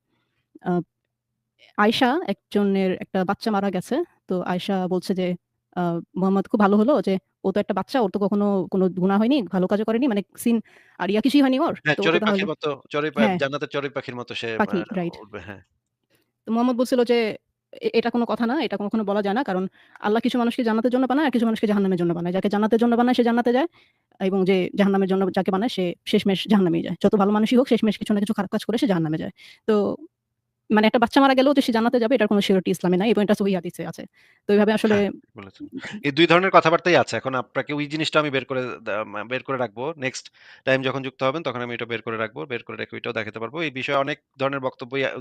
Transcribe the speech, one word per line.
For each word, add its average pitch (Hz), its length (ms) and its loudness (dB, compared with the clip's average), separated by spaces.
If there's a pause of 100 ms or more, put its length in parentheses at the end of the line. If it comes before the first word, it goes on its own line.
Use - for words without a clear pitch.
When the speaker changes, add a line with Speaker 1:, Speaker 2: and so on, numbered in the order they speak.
(640)
Speaker 1:
আ, 175 180 0 (960)
আয়েশা 240 500 2
একজনের 196 760 0
একটা - 240 -2
বাচ্চা 202 260 -4
মারা 202 200 0
গেছে। 208 340 -4 (240)
তো 185 140 -2
আয়েশা 180 460 -2
বলছে 185 260 -2
যে, 180 200 -2 (420)
আ, 170 240 -2 (160)
"মুহাম্মদ 190 300 2
খুব 220 140 0
ভালো 202 160 6
হলো 220 260 4
যে 190 160 0 (260)
ও 190 80 0
তো 208 80 0
একটা 208 140 -2
বাচ্চা, 190 260 -2
ওর 214 100 2
তো - 80 -6
কখনো 202 520 0
কোনো 185 180 2
গুনাহ 185 300 2
হয়নি, 240 240 4
ভালো 180 240 0
কাজও 208 180 0
করেনি।" 233 240 0
মানে 202 140 0 (160)
সিন 233 220 2 (380)
আর 180 120 -4
ইয়া 214 100 2
কিছুই 277 200 4
হয়নি 262 200 4
ওর। 311 140 0 (100)
Speaker 2:
হ্যাঁ, 147 120 2
Speaker 1:
তো - 60 -2
ও - 20 0
তো - 40 4
Speaker 2:
চড়ুই 170 120 2
Speaker 1:
তাহলে 214 120 0
Speaker 2:
পাখির 196 140 0
মতো, 147 440 -6
চড়ুই 151 200 -2
পা-, 147 120 0
Speaker 1:
হ্যাঁ। 190 160 2
Speaker 2:
জান্নাতের 143 300 -2
চড়ুই 143 220 -4
পাখির 127 260 -8
মতো 120 180 -10
সে, 113 240 -6
Speaker 1:
পাখি, 107 180 -6
Speaker 2:
আ, 175 80 -4 (100)
Speaker 1:
রাইট। 175 260 -6
Speaker 2:
উঠবে, 104 200 -16
হ্যাঁ। 95 200 -16 (880)
Speaker 1:
তো 214 60 -4
মুহাম্মদ 240 240 0
বলছিল 247 280 2
যে, 233 320 0 (360)
"এ-, - 200 -6
এটা 233 180 0
কোনো 233 160 0
কথা 220 200 -2
না, 262 160 -2
এটা 202 180 -4
কখনো 208 240 -2
বলা 202 180 -2
যায় 196 120 0
না। 269 100 -2
কারণ 185 220 -2 (340)
আল্লাহ 214 200 0
কিছু 247 180 0
মানুষকে 233 260 0
জান্নাতের 226 280 0
জন্য 262 140 0
বানায়, 277 200 0
আর 254 60 0
কিছু 240 120 2
মানুষকে 220 220 0
জাহান্নামের 196 320 2
জন্য 170 140 0
বানায়। 175 200 -4
যাকে 190 160 0
জান্নাতের 208 320 2
জন্য 233 160 2
বানায়, 247 180 4
সে 254 100 2
জান্নাতে 233 280 2
যায়, 269 140 2 (540)
এবং 190 240 0
যে 185 300 2
জাহান্নামের 196 340 2
জন্য 190 240 0
যাকে 190 180 0
বানায়, 196 180 0
সে 180 260 -4 (120)
শেষমেশ 196 420 0
জাহান্নামেই 175 340 2
যায়। 180 120 -6 (100)
যত 202 120 4
ভালো 196 160 4
মানুষই 220 240 2
হোক, 269 120 2
শেষমেশ 214 300 0
কিছু 214 160 -2
না 208 60 0
কিছু 208 140 -4
খারাপ 190 160 -4
কাজ - 140 -4
করে - 140 -4
সে 294 80 0
জাহান্নামে 160 320 0
যায়।" 185 120 -8 (360)
তো 208 300 0 (800)
মানে 214 120 6
একটা 233 120 4
বাচ্চা 233 220 4
মারা 269 140 6
গেলেও 262 200 4
যে 277 60 2
সে 262 120 0
জান্নাতে 226 280 2
যাবে, 226 140 0
এটার 214 140 2
কোনো 208 120 4
সিউরিটি 196 300 2
ইসলামে 180 260 2
নাই, 202 140 2
এবং 208 120 2
এটা 202 120 4
সহিহ 196 220 -2
হাদিসে 175 300 -8
আছে। - 200 -12 (400)
তো 202 60 2
এইভাবে 208 200 4
আসলে 214 220 2
Speaker 2:
হ্যাঁ, 202 160 2 (260)
বলেছেন। - 320 -16 (360)
এই 143 80 0
দুই 160 140 4
ধরনের 180 240 4
কথাবার্তাই 165 460 4
আছে। 120 200 2
এখন 131 180 -4
আপনাকে 127 380 -6
ওই 147 140 -4
জিনিসটা 156 340 -2
আমি 151 100 -2
বের 131 140 -2
করে 127 180 -6 (200)
দা-, 107 220 -4
মা-, 104 200 -10
বের 123 180 -8
করে 135 160 -6
রাখবো। 123 380 -6
নেক্সট 131 340 -8 (340)
টাইম 135 180 0
যখন 131 200 -2
যুক্ত 131 200 -8
হবেন, 135 200 -2
তখন 123 180 -6
আমি 120 140 -6
এটা 120 100 -8
বের 113 180 -8
করে 113 140 -8
রাখবো। 110 300 -8
বের 120 160 -8
করে 110 140 -14
রেখে 110 200 -10
ওইটাও 117 160 -8
দেখাতে 110 260 -8
পারবো। 117 240 -8
এই 156 80 -6
বিষয়ে 131 260 -4
অনেক 139 220 -2 (200)
ধরনের 135 220 -4
বক্তব্যই, 131 440 -6
আ, 127 160 -4